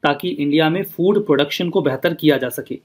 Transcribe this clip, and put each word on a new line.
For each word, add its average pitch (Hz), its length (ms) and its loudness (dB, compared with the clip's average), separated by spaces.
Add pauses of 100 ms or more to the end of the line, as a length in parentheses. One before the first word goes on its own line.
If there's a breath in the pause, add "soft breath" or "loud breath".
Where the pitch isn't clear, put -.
ताकि 147 260 0
इंडिया 156 400 2
में 185 140 -2
फूड 196 420 0
प्रोडक्शन 143 440 0
को 185 120 0
बेहतर 139 320 -2
किया 151 240 2
जा 127 120 -4
सके। - 360 -10